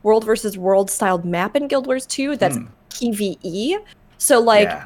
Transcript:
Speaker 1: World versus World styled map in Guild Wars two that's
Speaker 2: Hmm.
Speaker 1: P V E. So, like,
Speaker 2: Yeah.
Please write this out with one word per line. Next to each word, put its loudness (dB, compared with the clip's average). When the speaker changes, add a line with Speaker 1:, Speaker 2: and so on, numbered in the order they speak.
Speaker 1:
World 4
versus -2
World 2
styled 0
map -2
in -2
Guild -2
Wars -2
two -4
that's 0
Speaker 2:
Hmm. -10
Speaker 1:
P -4
V -4
E. -4
So, 4
like, 6
Speaker 2:
Yeah. -8